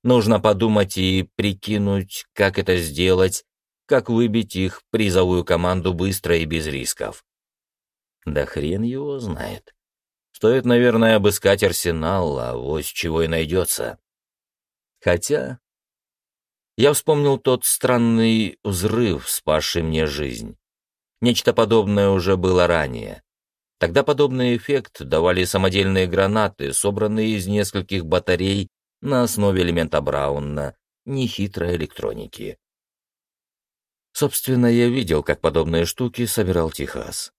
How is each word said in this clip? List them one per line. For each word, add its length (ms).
Нужно 360
подумать 580
и 380
прикинуть, 960
как 260
это 180
сделать, 680
как 220
выбить 460
их 360
призовую 520
команду 500
быстро 440
и 80
без 220
рисков. 580
Да 200
хрен 380
его 360
знает. 540
Стоит, 340
наверное, 500
обыскать 480
арсенал, 760
а 160
вось 300
чего 380
и 40
найдётся. 680
Хотя 580
я 140
вспомнил 460
тот 260
странный 1000
взрыв, 680
спасший 520
мне 260
жизнь. 500
Нечто 320
подобное 560
уже 260
было 320
ранее. 560
Тогда 240
подобный 540
эффект 440
давали 440
самодельные 600
гранаты, 680
собранные 640
из 100
нескольких 580
батарей 640
на 220
основе 380
элемента 400
Браунна, 720
нехитрой 680
электроники. 840
Собственно, 560
я 220
видел, 340
как 160
подобные 460
штуки 400
собирал 460
Техас. 680